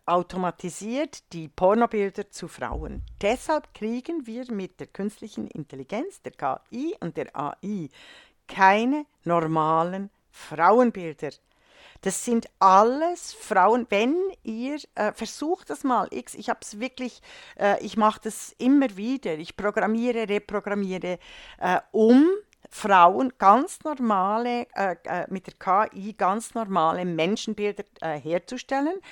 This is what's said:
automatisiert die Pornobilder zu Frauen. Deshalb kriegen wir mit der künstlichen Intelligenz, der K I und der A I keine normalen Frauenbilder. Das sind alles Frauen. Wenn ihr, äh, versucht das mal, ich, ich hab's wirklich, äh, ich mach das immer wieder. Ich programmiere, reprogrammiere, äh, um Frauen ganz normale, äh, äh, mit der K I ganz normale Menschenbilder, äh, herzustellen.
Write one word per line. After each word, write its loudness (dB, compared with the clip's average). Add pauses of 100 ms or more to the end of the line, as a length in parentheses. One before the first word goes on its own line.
automatisiert -4
die -10
Pornobilder 0
zu -14
Frauen. -10 (180)
Deshalb -2
kriegen -6
wir -10
mit -8
der -12
künstlichen -10
Intelligenz, -10
der -12
K -4 (120)
I -6
und -8
der -8
A -6
I -6 (580)
keine 4 (160)
normalen 0 (260)
Frauenbilder. 2 (680)
Das -4
sind 0 (100)
alles 4
Frauen. 2
Wenn 2 (260)
ihr, -8 (180)
äh, -2
versucht -8
das -10
mal, 0
ich, -12
ich -10
hab's -8
wirklich, -10 (340)
äh, 0
ich -8
mach 2
das -12
immer 2
wieder. -6
Ich -14
programmiere, -2
reprogrammiere, -4 (380)
äh, 0 (120)
um 8 (420)
Frauen 6
ganz 4
normale, -2
äh, -2
äh, -4
mit -10
der -18
K 0
I -10
ganz -2
normale 0
Menschenbilder, -2 (160)
äh, -6
herzustellen. -4 (140)